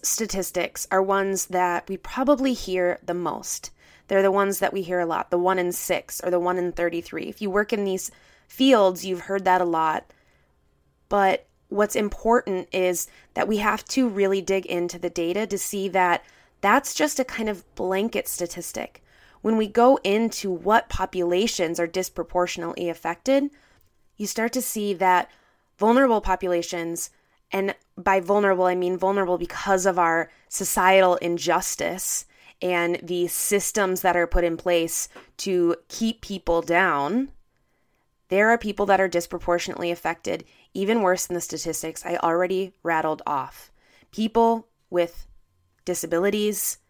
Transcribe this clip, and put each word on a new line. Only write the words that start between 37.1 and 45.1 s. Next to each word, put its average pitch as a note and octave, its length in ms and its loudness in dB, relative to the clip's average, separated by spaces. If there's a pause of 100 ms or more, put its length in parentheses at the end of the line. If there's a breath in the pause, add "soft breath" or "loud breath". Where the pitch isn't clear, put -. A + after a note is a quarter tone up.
there G3+ 220 4
are A#3 80 6
people G3+ 300 -4
that G3 120 6
are F#3+ 80 2
disproportionately F3 840 -2
affected, E3+ 540 -6 (300 soft breath)
even G#3 280 0
worse F#3 240 2
than F3 100 -6
the E3+ 60 -4
statistics D#3+ 640 -8
I E3+ 120 -4
already F#3 560 0 (100)
rattled D#3+ 420 -2
off. - 460 -8 (400 soft breath)
People A3+ 560 0 (220)
with E3+ 360 -2 (600)